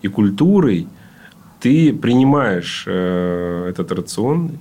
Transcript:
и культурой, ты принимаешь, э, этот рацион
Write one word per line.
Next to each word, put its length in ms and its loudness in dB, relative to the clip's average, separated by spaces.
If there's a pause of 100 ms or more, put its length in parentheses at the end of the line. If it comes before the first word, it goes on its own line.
и 80 -6
культурой, 760 2 (720)
ты 320 4
принимаешь, 920 0
э, 800 -2
этот 240 -6
рацион 680 -4